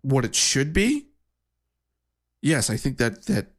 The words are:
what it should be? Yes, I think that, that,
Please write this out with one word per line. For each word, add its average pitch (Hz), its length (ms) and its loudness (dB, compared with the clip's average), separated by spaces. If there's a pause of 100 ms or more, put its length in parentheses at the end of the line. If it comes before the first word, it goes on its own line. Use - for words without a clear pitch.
what 135 240 2
it - 80 -6
should 143 400 0
be? 247 340 0 (1300)
Yes, 143 280 0
I 107 60 -2
think 135 220 -4
that, 117 300 -2
that, 113 200 -2 (120)